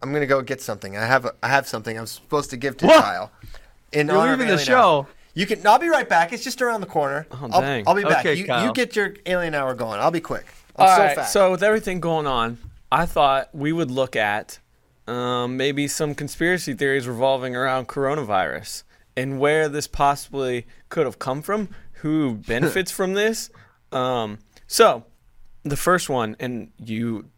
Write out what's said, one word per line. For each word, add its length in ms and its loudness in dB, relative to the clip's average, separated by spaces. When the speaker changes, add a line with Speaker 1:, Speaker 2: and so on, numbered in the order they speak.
Speaker 1:
I'm 100 -6
gonna 140 0
go 160 2
get 180 -6
something. 380 -10
I 80 -2
have 180 4
a, 80 -4
I 60 -2
have 180 2
something 320 -8
I'm 80 -10
supposed 440 -4
to 80 -10
give 180 -4
to 100 0
Speaker 2:
What? 160 10
Speaker 1:
Kyle. 300 -4
In 160 2
Speaker 2:
You're 100 4
Speaker 1:
honor 160 4
of 40 -2
Speaker 2:
leaving 100 -2
the 120 2
Speaker 1:
Alien 60 -2
Speaker 2:
show. 120 4
Speaker 1:
Hour. 280 6
You 120 -2
can. 200 -2
I'll 120 8
be 100 0
right 180 2
back. 280 2
It's 100 -8
just 160 -6
around 220 -2
the 40 -10
corner. 440 -2
Speaker 3:
Oh, 200 -12
Speaker 1:
I'll, 120 4
Speaker 3:
dang. 260 -2
Speaker 1:
I'll 60 6
be 80 -2
back. 160 2
Speaker 2:
Okay, 160 2
Speaker 1:
You, 80 -6
you 60 -8
Speaker 2:
Kyle. 260 0
Speaker 1:
get 200 -2
your 200 -2
Alien 300 -2
Hour 180 -2
going. 260 -4
I'll 120 2
be 100 -2
quick. 240 -8
I'm 100 6
Speaker 3:
All 80 10
Speaker 1:
so 80 6
Speaker 3:
right, 140 2
Speaker 1:
fast. 160 -4
Speaker 3:
so 200 6
with 100 -2
everything 380 0
going 260 -2
on, 320 0
I 140 2
thought 480 2
we 180 -2
would 180 -2
look 240 -2
at, 440 -2
um, 480 -4
maybe 320 -2
some 260 -4
conspiracy 600 -4
theories 340 -2
revolving 480 0
around 320 -2
coronavirus 920 -2
and 240 -4
where 300 2
this 160 -6
possibly 800 -2
could 160 0
have 120 -8
come 220 -6
from, 300 -4
who 320 0
Speaker 1:
<laughs> 120 -12
Speaker 3:
benefits 460 0
from 220 -2
this. 340 -2
Um, 480 -4
so 380 4
the 160 -4
first 320 0
one, 300 -2
and 380 -8
you, 460 -6